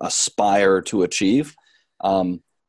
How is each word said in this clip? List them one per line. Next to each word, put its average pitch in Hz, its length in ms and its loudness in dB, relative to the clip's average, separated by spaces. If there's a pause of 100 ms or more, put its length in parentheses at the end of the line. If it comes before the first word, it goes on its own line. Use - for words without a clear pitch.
aspire 98 800 2
to 101 200 -2
achieve. 104 520 0 (460)
Um, 92 420 -2 (260)